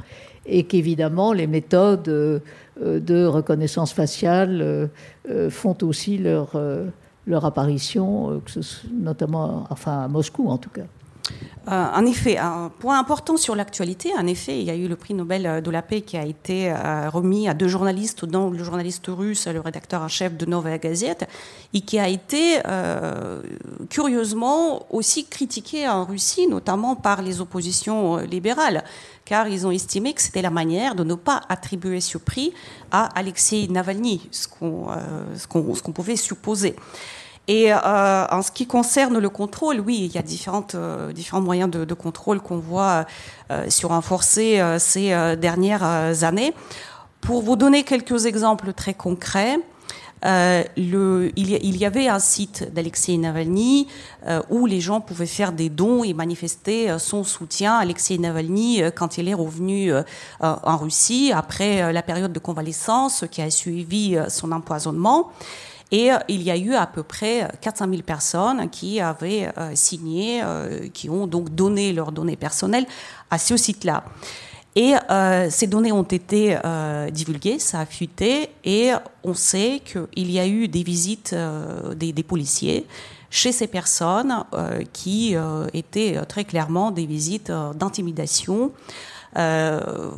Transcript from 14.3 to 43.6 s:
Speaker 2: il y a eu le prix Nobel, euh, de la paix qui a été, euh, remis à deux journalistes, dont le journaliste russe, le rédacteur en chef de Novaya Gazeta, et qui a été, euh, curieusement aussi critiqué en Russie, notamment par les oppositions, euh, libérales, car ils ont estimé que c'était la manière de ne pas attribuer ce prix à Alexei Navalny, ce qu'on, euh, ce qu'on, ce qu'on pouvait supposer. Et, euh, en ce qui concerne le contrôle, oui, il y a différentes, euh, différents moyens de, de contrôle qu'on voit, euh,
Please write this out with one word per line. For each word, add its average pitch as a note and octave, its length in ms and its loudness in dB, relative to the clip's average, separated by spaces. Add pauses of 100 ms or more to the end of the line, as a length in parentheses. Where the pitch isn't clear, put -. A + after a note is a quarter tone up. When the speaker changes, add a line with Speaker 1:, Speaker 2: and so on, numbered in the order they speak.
Speaker 2:
il G3 40 -2
y E3+ 60 -4
a E3 60 -2
eu F3 100 -2
le F3 80 -2
prix - 200 -8
Nobel, F#3 300 -2
euh, D#3+ 160 0
de E3 120 -4
la E3 100 -2
paix G#3+ 200 -2
qui G3 140 -10
a D#3 80 -4
été, F#3 460 -2
euh, D3+ 400 -2
remis F#3 380 2
à D#3 60 2
deux F3+ 120 2
journalistes, F#3+ 580 0
dont F#3 260 0
le F3 120 -4
journaliste F3 460 -6
russe, G3 400 -4
le E3 100 -2
rédacteur D#3+ 440 -6
en D#3+ 40 -6
chef F3+ 300 -2
de E3 100 -4
Novaya E3 320 -2
Gazeta, E3+ 480 -4 (480)
et G3+ 60 0
qui G#3 180 -2
a G3+ 80 2
été, C#4+ 600 2
euh, E3+ 760 -4 (480)
curieusement B3+ 1040 0
aussi A3+ 300 0
critiqué C#4 640 -6
en F#3+ 160 2
Russie, G3 420 0
notamment G#3+ 480 0
par G3+ 280 0
les F#3 180 -4
oppositions, F3+ 760 -2
euh, - 40 -4
libérales, F3+ 640 0 (400)
car G#3+ 240 0
ils F#3+ 180 -2
ont F#3 60 2
estimé G3+ 400 -2
que - 100 0
c'était - 200 -2
la F3+ 80 2
manière E3+ 440 0
de F3 80 0
ne E3 140 0
pas C4 320 0
attribuer F#3 520 -4
ce - 160 -4
prix C#4+ 360 -2 (400)
à G#3 140 4 (120)
Alexei G3 480 0
Navalny, F#3 640 -2
ce - 160 -8
qu'on, E3 440 -6
euh, - 440 -8
ce F3 140 -12
qu'on, - 260 0
ce - 80 -6
qu'on - 80 -8
pouvait F#3 240 -4
supposer. G3+ 640 -2 (720)
Et, A3 240 6
euh, G3 560 4
en F#3 140 2
ce - 80 -2
qui - 160 -4
concerne A#3+ 540 4
le G3+ 80 4
contrôle, G#3 500 -2
oui, A3 280 0
il E3+ 60 -4
y F3 60 -4
a E3 40 -2
différentes, F3+ 520 -6
euh, D#3+ 380 -6
différents E3+ 280 -4
moyens F3+ 300 2
de, E3 140 -2
de E3 100 -4
contrôle G3 460 -2
qu'on F3 180 -6
voit, E3+ 480 2 (460)
euh, - 180 -2